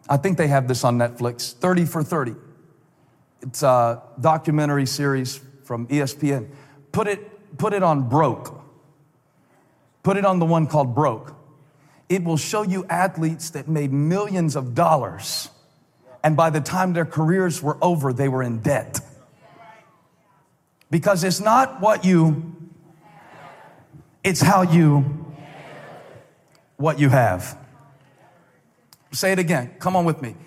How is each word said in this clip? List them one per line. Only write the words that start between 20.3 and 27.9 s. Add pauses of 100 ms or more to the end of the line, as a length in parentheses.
Because
it's
not
what
you, (1700)
it's
how
you, (1500)
what
you
have. (1600)